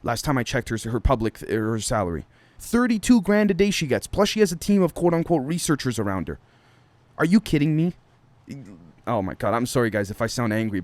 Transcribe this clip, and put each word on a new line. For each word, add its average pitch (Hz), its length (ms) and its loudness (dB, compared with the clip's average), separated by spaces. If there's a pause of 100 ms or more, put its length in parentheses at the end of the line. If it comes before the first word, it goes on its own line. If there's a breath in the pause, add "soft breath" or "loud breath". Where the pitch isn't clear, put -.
Last 117 220 -4
time 139 140 0
I 123 40 0
checked 120 280 -4
her, 113 80 -2 (120)
her 117 100 -2
public, 113 380 0 (100)
her 110 300 -2
salary. 98 480 -2 (320 soft breath)
Thirty-two 233 640 2
grand 208 280 2
a 202 40 2
day 196 160 2
she 180 160 -2
gets. 123 200 0
Plus 208 220 2
she - 120 -4
has 202 120 4
a 180 40 -6
team 202 260 2
of 175 120 2
quote-unquote 170 500 0
researchers 139 540 -2
around 95 300 -2
her. 76 100 -8 (800 soft breath)
Are 139 60 0
you 180 160 6
kidding 151 360 0
me? 165 180 0 (1120)
Oh 110 160 -2
my 90 120 -4
God, 104 200 -2
I'm 117 120 0
sorry 120 240 0
guys 101 200 -2
if 104 100 -10
I 117 60 -2
sound 113 260 -2
angry 107 320 -2